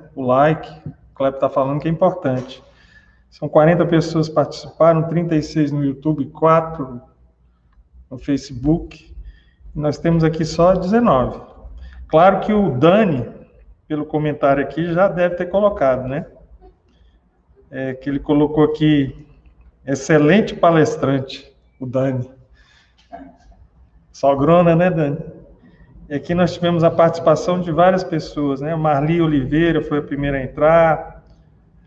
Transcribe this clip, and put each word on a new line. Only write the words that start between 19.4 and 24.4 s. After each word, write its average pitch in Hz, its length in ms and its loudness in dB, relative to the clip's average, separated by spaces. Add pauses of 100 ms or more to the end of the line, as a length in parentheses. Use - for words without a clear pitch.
"excelente 151 680 2
palestrante", 139 1000 0 (240)
o 135 60 -12
Dani. 127 440 -4 (1800)
Sogrona, 160 640 2